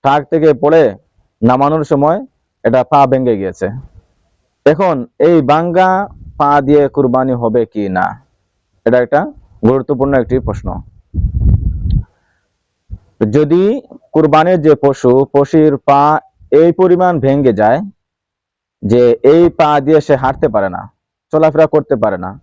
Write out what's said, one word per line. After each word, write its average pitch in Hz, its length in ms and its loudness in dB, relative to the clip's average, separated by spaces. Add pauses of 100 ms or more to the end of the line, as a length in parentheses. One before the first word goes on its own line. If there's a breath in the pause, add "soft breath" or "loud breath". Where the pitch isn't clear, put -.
ট্রাক 143 160 0 (100)
থেকে 160 180 0 (140)
পড়ে 156 200 2 (600)
নামানোর 139 420 0
সময় 151 340 0 (460)
এটা 117 160 0 (100)
পা 143 160 4
ভেঙে 127 340 0
গিয়েছে। 98 260 -8 (1000)
এখন 165 280 0 (240)
এই 170 180 2 (140)
ভাঙ্গা 175 400 0 (460)
পা 143 140 0 (100)
দিয়ে 143 280 2
কুরবানি 131 460 -2
হবে 117 320 -2
কি 107 220 -8
না, 92 180 -2 (800)
এটা 123 180 2
একটা 143 160 0 (420)
গুরুত্বপূর্ণ 131 500 0 (100)
একটি 123 140 -4 (100)
প্রশ্ন। 101 220 -8 (2750 soft breath)
যদি 151 260 2 (500)
কুরবানির 156 540 2
যে 151 160 6
পশু, 135 300 0 (200)
পশুর 143 420 2 (120)
পা 143 160 2 (500)
এই 165 200 4
পরিমাণ 180 480 0
ভেঙে 135 400 0
যায় 117 200 2 (1040)
যে 113 200 2 (220)
এই 160 180 4 (160)
পা 151 120 2 (100)
দিয়ে 147 200 2
সে 147 160 0
হাঁটতে 131 320 -4
পারে 101 260 -2
না, 90 80 -10 (500)
চলাফেরা 156 420 2
করতে 147 220 0
পারে 104 280 -2
না 92 60 -10 (120)